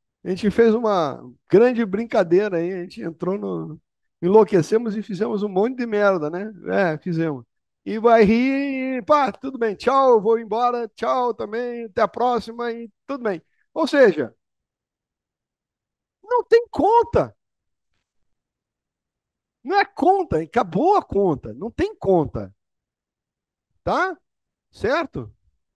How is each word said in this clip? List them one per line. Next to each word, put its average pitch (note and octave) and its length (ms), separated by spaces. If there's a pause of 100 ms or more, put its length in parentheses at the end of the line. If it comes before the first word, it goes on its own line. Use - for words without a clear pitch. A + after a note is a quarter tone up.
(240)
a - 60
gente F#3+ 220
fez A3+ 240
uma F#3+ 440 (300)
grande A#3 360
brincadeira G3 720
aí, E3+ 160
a F3 100
gente F#3 180
entrou F3+ 360
no, E3+ 440 (400)
enlouquecemos G#3 760
e G#3 60
fizemos G#3 400
um G#3 60
monte G#3+ 280
de B3 100
merda, G3 420
né? G3 240 (400)
É, D#3 60
fizemos. D#3+ 460 (400)
E G#3 140
vai A3+ 240
rir C4 760
e, - 40
pá, C#4+ 280
tudo C4 260
bem, A3+ 180
tchau, C4+ 380
eu G#3+ 80
vou A3+ 180
embora, A#3 500
tchau B3 440
também, A#3 520
até A3 160
a G#3 60
próxima A#3 640
e A#3 180 (180)
tudo C4+ 160
bem. F#3+ 180 (320)
Ou D#4 140
seja, F#3+ 480 (1900)
não A#4 200
tem A#4 260
conta. F#4 640 (2250)
Não F4 160
é G4 60
conta, - 560
acabou A3+ 560
a E4 60
conta, F3 500
não F3+ 180
tem G4+ 240
conta. C3 580 (1300)
Tá? D#4 340 (540)
Certo? A#3+ 640 (420)